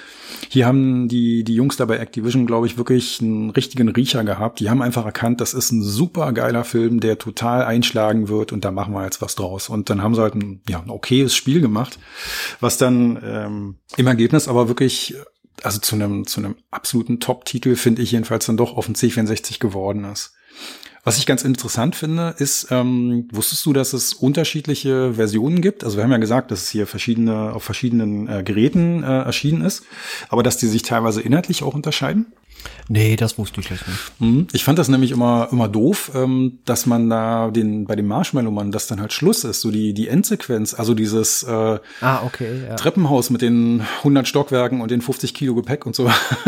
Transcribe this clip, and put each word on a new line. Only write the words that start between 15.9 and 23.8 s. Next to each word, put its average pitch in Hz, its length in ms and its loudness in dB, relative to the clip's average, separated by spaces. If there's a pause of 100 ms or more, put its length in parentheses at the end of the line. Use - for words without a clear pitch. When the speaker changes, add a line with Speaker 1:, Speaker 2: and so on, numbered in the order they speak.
Speaker 1:
einem, 101 320 -2
zu - 140 -4
einem 101 140 -6 (140)
absoluten 117 520 -2
Top-Titel, - 560 0
finde 120 240 2
ich 113 100 0
jedenfalls, 113 340 0
dann 113 120 0
doch 120 180 0
auf 104 120 -2
dem 107 80 -4
C 120 140 2
vierundsechzig 110 500 -2
geworden 101 440 -4
ist. 101 300 -10 (720)
Was 120 140 2
ich - 80 0
ganz 135 160 2
interessant 131 520 -2
finde, 165 440 -4
ist, - 320 -2
ähm, 123 600 0
wusstest - 340 -4
du, 147 80 2
dass 135 200 0